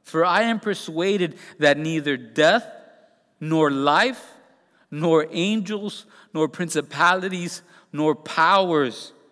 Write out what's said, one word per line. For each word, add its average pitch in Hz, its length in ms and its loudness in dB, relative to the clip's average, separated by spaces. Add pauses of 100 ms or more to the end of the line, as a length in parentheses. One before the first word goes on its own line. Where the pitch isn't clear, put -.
For 165 240 0
I 180 180 2
am 233 160 -2
persuaded 180 760 -4 (220)
that 143 180 4
neither 151 400 -2
death, 156 480 2 (760)
nor 156 320 2
life, 151 640 0 (580)
nor 156 400 2
angels, 202 760 -4 (280)
nor 156 160 -2
principalities, 175 1120 -2 (320)
nor 151 220 0
powers 165 1000 0 (180)